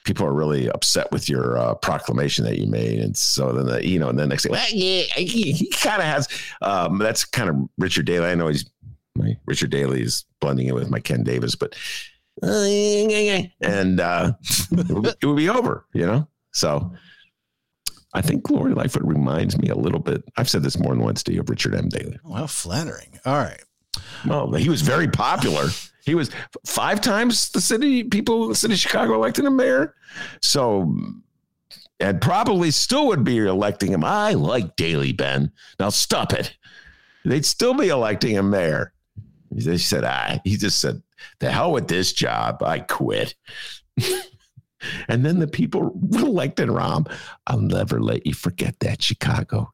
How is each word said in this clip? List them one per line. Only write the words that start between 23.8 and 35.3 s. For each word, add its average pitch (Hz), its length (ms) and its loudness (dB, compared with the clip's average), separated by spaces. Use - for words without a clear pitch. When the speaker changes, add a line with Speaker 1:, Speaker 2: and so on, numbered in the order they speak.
Speaker 1:
Well, - 240 0
he 80 160 2
was 160 140 2
very 147 260 2
popular. 110 640 0
He 143 100 0
was 165 160 0
f-, - 200 -14
five 170 340 0
times 226 520 2
the 202 100 0
city, 247 420 2
people 226 400 0
in 226 60 0
the 214 60 -2
city 214 180 2
of 180 80 2
Chicago 226 320 2
elected 247 320 2
him 269 100 4
mayor. 262 400 2
So, 101 520 2
and 190 180 2
probably 185 520 2
still 285 360 2
would 170 160 2
be 123 140 4
electing 101 560 2
him. 85 100 2
I 208 300 2
like 95 420 0
Daley, 76 380 0
Ben. 69 400 0